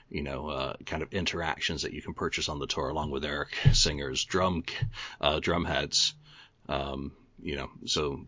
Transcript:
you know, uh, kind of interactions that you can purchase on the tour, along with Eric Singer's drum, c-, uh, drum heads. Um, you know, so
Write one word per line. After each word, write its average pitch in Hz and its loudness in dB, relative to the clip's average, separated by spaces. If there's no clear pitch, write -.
you - -4
know, 69 -6
uh, 67 -4
kind 78 -4
of - -8
interactions 85 -2
that - -4
you - -8
can - -8
purchase 82 -2
on 73 -4
the 69 -4
tour, 71 0
along 76 -2
with 69 -2
Eric 73 -2
Singer's 71 2
drum, 92 2
c-, - -4
uh, 76 4
drum 85 4
heads. 73 2
Um, 69 -2
you 73 -4
know, 65 -6
so 71 0